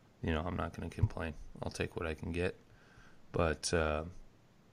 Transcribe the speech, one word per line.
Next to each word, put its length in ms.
you 100
know, 140
I'm 100
not 180
gonna 160
complain. 440
I'll 100
take 260
what 100
I 60
can 180
get. 260
But, 420
uh, 320